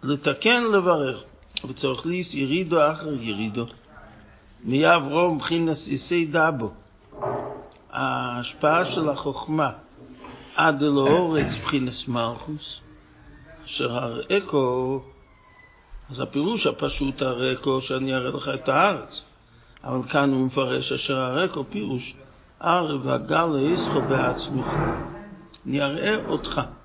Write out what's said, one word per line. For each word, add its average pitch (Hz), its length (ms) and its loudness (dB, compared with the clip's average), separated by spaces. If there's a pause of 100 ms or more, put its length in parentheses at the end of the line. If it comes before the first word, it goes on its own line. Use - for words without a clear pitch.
לתקן, 147 600 2
לברר. 170 580 2 (460)
וצריך 131 380 -2
ליס 175 280 -2
ירידו 156 580 2
אחר 156 300 -6
ירידו. 110 440 -4 (1000)
מאברום 160 720 4
מבחינת 160 420 0 (100)
יסי 170 380 0
דבו. 151 460 2 (1200)
ההשפעה 131 960 0
של 151 240 0
החוכמה 143 600 -2 (840)
עד 156 280 4
אל 143 140 4
האורץ 156 600 4
מבחינת 127 500 -2
מלכוס, 120 760 -4 (840)
אשר 120 320 -2
הראיכו, 127 1040 0 (1080)
אז 123 100 -10
הפירוש 156 480 0
הפשוט 139 540 -2
הראיכו 131 600 0
שאני 131 340 -2
אראה 127 160 -2
לך 139 220 -6
את - 160 -4
הארץ. 156 520 2 (600)
אבל 127 200 -2
כאן 139 300 4
הוא 131 120 4
מפרש 131 460 0
אשר 131 260 -2
הראיכו 135 520 -2
פירוש, 170 460 -6 (440)
הר 170 440 2
והגל 151 440 0 (120)
ישחו 156 420 2
בעצמך. 127 680 0 (1000)
אני 135 140 0
אראה 165 340 0 (100)
אותך. - 360 -2 (240)